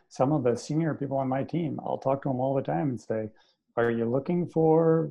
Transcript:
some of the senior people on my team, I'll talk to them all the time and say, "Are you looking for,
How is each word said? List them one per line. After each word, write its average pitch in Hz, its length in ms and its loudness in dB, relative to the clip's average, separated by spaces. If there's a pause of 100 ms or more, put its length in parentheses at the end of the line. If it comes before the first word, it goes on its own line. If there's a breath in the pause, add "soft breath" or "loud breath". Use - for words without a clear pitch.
some 135 240 0
of 143 100 0
the 120 140 2
senior 156 380 -2
people 135 240 -4
on 131 100 -2
my 135 160 -2
team, 156 420 -4
I'll - 120 -2
talk 135 240 -2
to 143 60 -4
them 127 120 -2
all 135 160 0
the 135 60 0
time 151 280 -2
and 117 100 -4
say, 110 300 -6 (460 soft breath)
"Are 117 160 2
you 117 180 0
looking 165 380 0
for, 160 640 4